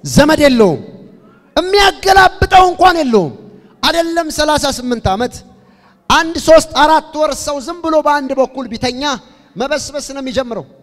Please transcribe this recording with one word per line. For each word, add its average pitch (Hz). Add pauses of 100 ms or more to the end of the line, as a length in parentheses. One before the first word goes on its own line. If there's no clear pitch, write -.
ዘመድ 302
የለውም፣ 233 (760)
የሚያገላብጠው 381
እንኳን 349
የለውም። 214 (500)
አይደለም 330
ሠላሳ 302
ስምንት 240
ዓመት፣ 214 (760)
አንድ 330
ሦስት 311
አራት 302
ወር 302
ሰው 294
ዝም 330
ብሎ 320
በአንድ 285
በኩል 262
ቢተኛ 247 (520)
መበስበስ 277
ነው 269
የሚጀምረው፣ 233 (180)